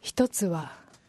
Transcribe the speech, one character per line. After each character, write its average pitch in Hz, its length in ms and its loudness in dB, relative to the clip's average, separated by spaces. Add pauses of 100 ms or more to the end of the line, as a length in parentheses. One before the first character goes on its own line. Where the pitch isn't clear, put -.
一 - 280 2
つ - 180 0
は 160 260 -2 (360)